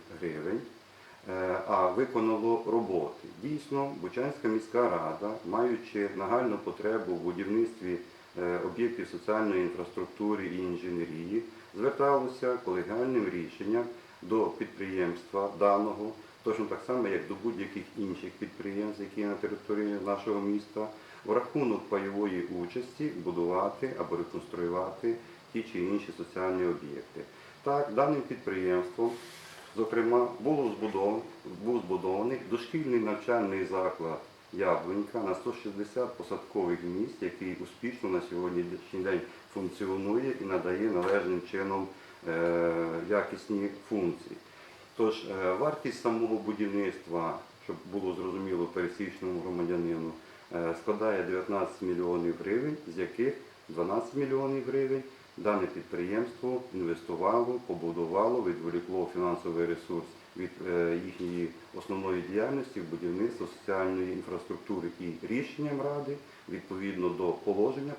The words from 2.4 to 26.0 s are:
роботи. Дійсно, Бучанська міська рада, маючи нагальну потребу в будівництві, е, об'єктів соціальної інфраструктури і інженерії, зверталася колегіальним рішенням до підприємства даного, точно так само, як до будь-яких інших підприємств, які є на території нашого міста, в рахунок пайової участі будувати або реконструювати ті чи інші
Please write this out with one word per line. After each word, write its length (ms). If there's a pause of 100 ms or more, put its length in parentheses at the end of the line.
роботи. 640 (140)
Дійсно, 580
Бучанська 480
міська 340
рада, 520 (140)
маючи 680
нагальну 420
потребу 560
в 60
будівництві, 760 (420)
е, 280
об'єктів 460
соціальної 500
інфраструктури 840
і 120
інженерії, 840 (340)
зверталася 880
колегіальним 640
рішенням 560 (380)
до 240
підприємства 1120
даного, 540 (300)
точно 220
так 220
само, 220
як 200
до 140
будь-яких 400 (160)
інших 400
підприємств, 640
які 180
є 60
на 80
території 640 (100)
нашого 340
міста, 480 (360)
в 80
рахунок 560
пайової 540 (200)
участі 480 (140)
будувати 760
або 160
реконструювати 1000 (360)
ті 200
чи 60
інші 380